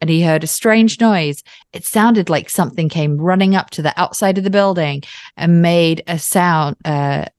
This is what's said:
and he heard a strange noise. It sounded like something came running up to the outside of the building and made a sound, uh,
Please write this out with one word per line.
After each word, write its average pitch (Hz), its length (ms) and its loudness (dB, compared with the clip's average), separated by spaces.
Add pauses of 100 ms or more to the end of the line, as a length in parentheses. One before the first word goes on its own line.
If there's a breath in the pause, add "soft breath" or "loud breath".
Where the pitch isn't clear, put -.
and 156 80 -2
he 165 140 2
heard 160 200 2
a 156 40 -6
strange 226 520 2
noise. 180 440 0 (300 loud breath)
It 170 120 -12
sounded 214 420 2
like 156 220 -2
something 160 400 -2
came 151 280 -2
running 190 380 2
up - 160 -2
to 156 120 -8
the 151 160 -2
outside 190 400 -2
of 190 40 -4
the 196 60 -2
building 170 540 -2 (340 loud breath)
and 170 240 4
made 170 460 2
a 170 100 -4
sound, 156 680 0
uh, 143 420 -4 (140)